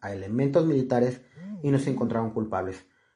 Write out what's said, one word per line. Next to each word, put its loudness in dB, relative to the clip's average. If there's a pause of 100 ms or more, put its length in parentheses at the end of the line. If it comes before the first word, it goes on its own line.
a -8
elementos 2
militares 2 (400)
y 0
no 6
se 0
encontraron -2
culpables, -4 (320)